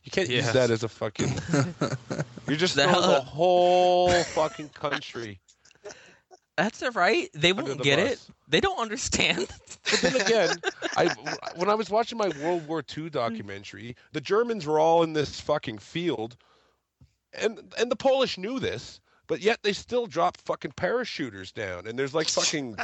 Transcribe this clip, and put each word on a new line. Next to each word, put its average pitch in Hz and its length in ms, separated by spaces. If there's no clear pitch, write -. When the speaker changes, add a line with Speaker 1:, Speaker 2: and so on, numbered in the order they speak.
Speaker 1:
You - 80
can't - 180
use 120 160
Speaker 2:
Yes. 113 80
Speaker 1:
that 127 160
as 113 140
a 113 60
fucking - 400
Speaker 2:
<laughs> 139 1160
Speaker 1:
You're 143 100
just 175 180
Speaker 2:
The 139 80
Speaker 1:
throwing 170 180
Speaker 2:
hell 185 120
Speaker 1:
the 139 80
whole 180 880
fucking 156 460
country 117 720
Speaker 2:
That's 208 260
all 262 80
right. 214 420
They 151 180
Speaker 1:
under 202 120
Speaker 2:
won't 135 160
Speaker 1:
the 127 40
Speaker 2:
get 139 140
Speaker 1:
bus. 226 160
Speaker 2:
it. - 80
They 156 100
don't 381 200
understand. 220 760
<laughs> - 40
Speaker 1:
But 214 80
then 269 220
again, 196 280
I, - 140
when 185 120
I 208 60
was 214 140
watching 226 280
my 202 120
World 165 280
War 160 120
Two 156 280
documentary, 110 880
the 151 80
Germans 214 440
were 156 140
all 165 240
in 160 80
this 151 300
fucking 127 380
field, 127 580
and, 220 260
and 240 140
the 254 60
Polish 269 400
knew 220 220
this, 110 420
but 160 140
yet 214 200
they 208 120
still 240 340
dropped 170 340
fucking 160 360
parachuters 147 760
down, 95 320
and 117 140
there's, 135 140
like, 156 160
fucking 135 540